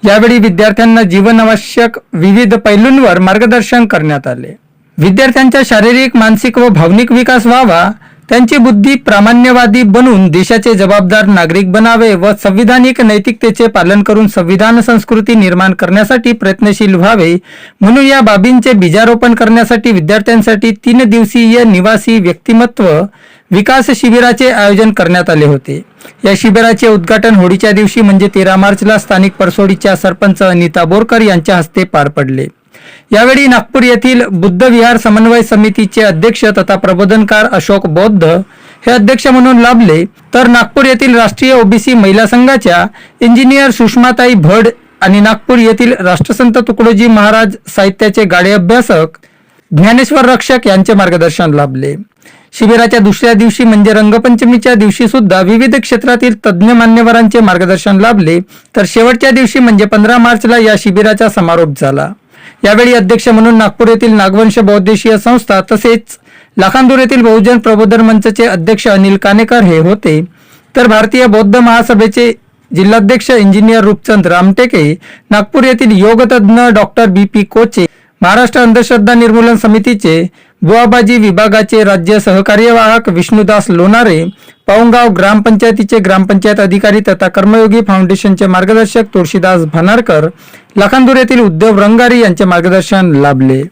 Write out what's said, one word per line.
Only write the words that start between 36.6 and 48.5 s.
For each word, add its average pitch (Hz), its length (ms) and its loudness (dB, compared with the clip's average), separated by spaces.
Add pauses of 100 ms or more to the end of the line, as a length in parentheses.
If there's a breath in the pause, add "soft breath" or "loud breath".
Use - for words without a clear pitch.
प्रबोधनकार 202 760 0
अशोक 196 340 -2
बौद्ध 185 380 0 (640 loud breath)
हे 233 40 0
अध्यक्ष 247 360 0
म्हणून 254 320 2
लाभले, 226 460 2 (300)
तर 247 120 2
नागपूर 240 380 0
येथील 262 300 0
राष्ट्रीय 233 380 0
ओबीसी 233 420 0
महिला 208 320 2
संघाच्या 208 600 0 (340 loud breath)
इंजिनियर 262 500 2
सुषमाताई 247 640 0
भड 185 340 2 (320)
आणि 190 200 2
नागपूर 226 380 0
येथील 226 340 0
राष्ट्रसंत 208 600 -2 (160)
तुकडोजी 233 380 0
महाराज 214 500 0 (200)
साहित्याचे 196 480 -2
गाडे 180 280 0